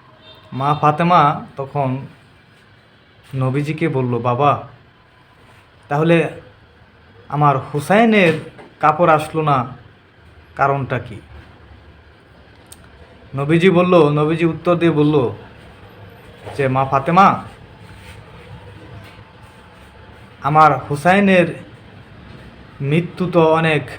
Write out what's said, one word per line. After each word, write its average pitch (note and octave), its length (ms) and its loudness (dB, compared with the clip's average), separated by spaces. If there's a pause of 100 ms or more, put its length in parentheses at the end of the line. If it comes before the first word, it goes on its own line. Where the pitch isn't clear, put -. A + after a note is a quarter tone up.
(520)
মা C3+ 220 -2
ফাতেমা D#3+ 720 2 (100)
তখন C3+ 500 -6 (1300)
নবীজিকে C#3+ 540 -4
বলল, B2+ 300 -4
"বাবা, B2 480 -2 (1200)
তাহলে D#3+ 400 0 (1000)
আমার C#3+ 300 2
হুসাইনের F#3 760 0 (460)
কাপড় D#3+ 320 2
আসলো D#3 300 -2
না, C#3 240 -2 (920)
কারণটা C#3 420 -2
কি?" G2+ 220 -14 (2250)
নবীজি E3 340 2
বলল, F3+ 240 4 (160)
নবীজি D#3 340 0
উত্তর E3 300 -2
দিয়ে E3+ 180 2
বলল D3 380 0 (1300)
যে, C#3 120 -2
"মা C3 160 -2
ফাতেমা, C#3+ 600 2 (3000)
আমার D3 360 4
হুসাইনের F3 840 0 (1160)
মৃত্যু E3+ 500 -2
তো D#3+ 220 4
অনেক D#3+ 300 0 (160)